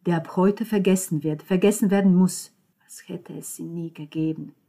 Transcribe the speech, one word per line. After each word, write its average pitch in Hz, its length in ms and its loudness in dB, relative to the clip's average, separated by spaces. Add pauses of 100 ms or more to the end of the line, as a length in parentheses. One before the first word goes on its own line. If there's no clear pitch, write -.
der 175 140 0
ab - 180 -8
heute 202 300 2
vergessen 185 560 0
wird, 151 200 -4
vergessen 202 480 2
werden 196 240 4
muss, 185 380 2 (320)
als - 240 -20
hätte - 240 -12
es - 260 -14
ihn 165 140 -10
nie 165 200 -10
gegeben. 160 600 -6 (140)